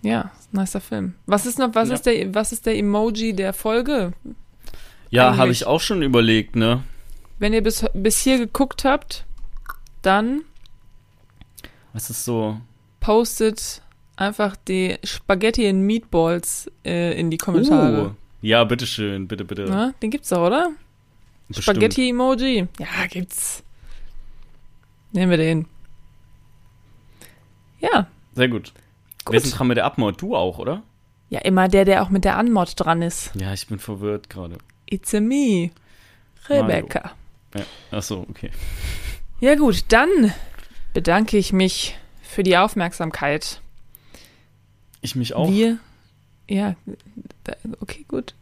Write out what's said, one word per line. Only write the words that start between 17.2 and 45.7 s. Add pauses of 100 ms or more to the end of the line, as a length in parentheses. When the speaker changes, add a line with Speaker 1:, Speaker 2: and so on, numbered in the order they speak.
Speaker 1:
in
die
Kommentare.
Speaker 2:
Uh, (300)
ja,
bitteschön,
bitte,
bitte.
Speaker 1:
Na,
den
gibt's
doch,
oder? (760)
Speaker 2:
Bestimmt. (140)
Speaker 1:
Spaghetti-Emoji. (120)
Ja,
gibt's. (1500)
Nehmen
wir
den. (2250)
Ja. (280)
Speaker 2:
Sehr
gut. (540)
Speaker 1:
Gut.
Speaker 2:
Wer
ist
denn
dran
mit
der
Abmord?
Du
auch,
oder? (460)
Speaker 1:
Ja,
immer
der,
der
auch
mit
der
Anmord
dran
ist.
Speaker 2:
Ja,
ich
bin
verwirrt
gerade. (300)
Speaker 1:
It's
a
me, (800)
Speaker 2:
Mario.
Speaker 1:
Rebecca. (440)
Speaker 2:
Ja, (300)
ach
so,
okay. (880)
Speaker 1:
Ja
gut,
dann (600)
bedanke
ich
mich (240)
für
die
Aufmerksamkeit. (1400)
Speaker 2:
Ich
mich
auch.
Speaker 1:
Wir, (720)